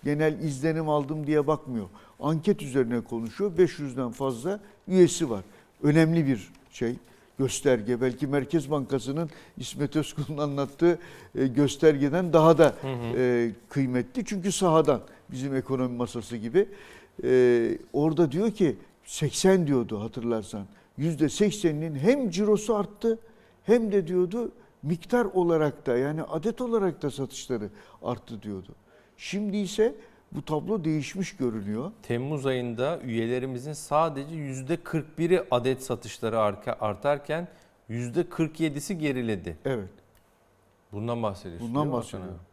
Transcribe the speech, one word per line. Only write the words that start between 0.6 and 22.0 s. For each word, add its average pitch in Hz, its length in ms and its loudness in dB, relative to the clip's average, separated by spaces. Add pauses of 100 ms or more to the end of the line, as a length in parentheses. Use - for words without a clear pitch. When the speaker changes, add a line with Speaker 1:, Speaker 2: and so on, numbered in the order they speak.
Speaker 1:
aldım 147 380 0
diye 147 200 2
bakmıyor. 127 380 -2 (340)
Anket 160 420 0
üzerine 123 400 0
konuşuyor. 123 560 -4
Beş 175 220 4
yüzden 131 320 -6
fazla 135 480 -4 (280)
üyesi 175 420 4
var. 98 140 -4 (400)
Önemli 160 440 4
bir 113 240 -2 (200)
şey, 120 240 -4 (440)
gösterge. 120 640 2
Belki 127 260 -2
Merkez 139 440 -2
Bankası'nın 139 580 -2 (280)
İsmet 135 380 -6
Özkul'un 151 420 -4
anlattığı, 147 600 0 (360)
e, 131 120 0
göstergeden 143 880 2
daha 160 240 8
da, 151 240 6
Speaker 2:
Hı 135 60 -8
hı. 120 300 -4
Speaker 1:
e, 120 340 2 (180)
kıymetli. 127 560 -2
Çünkü 190 260 -4
sahadan 160 500 4 (300)
bizim 135 240 -4
ekonomi 127 420 -2
masası 120 400 -6
gibi. 117 300 0 (560)
E, 123 540 4 (160)
orada 156 380 2
diyor 208 200 0
ki 156 240 2 (300)
seksen 180 640 2
diyordu 110 340 0
hatırlarsan. 110 640 -4 (320)
Yüzde 151 320 0
sekseninin 165 640 0
hem 226 340 2